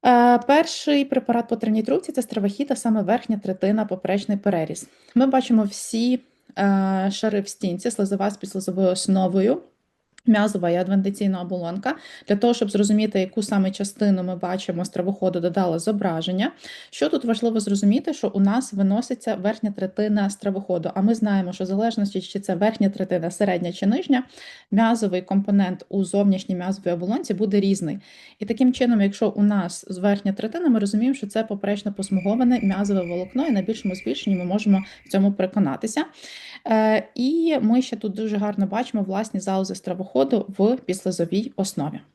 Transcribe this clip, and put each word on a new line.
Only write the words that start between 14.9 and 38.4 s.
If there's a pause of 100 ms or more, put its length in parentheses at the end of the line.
додала
зображення. (380)
Що
тут
важливо
зрозуміти,
що
у
нас
виноситься
верхня
третина
стравоходу,
а
ми
знаємо,
що
в
залежності,
чи
це
верхня
третина,
середня
чи
нижня, (480)
м'язовий
компонент
у
зовнішній
м'язовій
оболонці
буде
різний. (400)
І
таким
чином,
якщо
у
нас
з
верхня
третина,
ми
розуміємо,
що
це
поперечно
посмуговане
м'язове
волокно,
і
на
більшому
збільшенні
ми
можемо (220)
в
цьому
переконатися. (640)
Е,
і
ми
ще
тут
дуже
гарно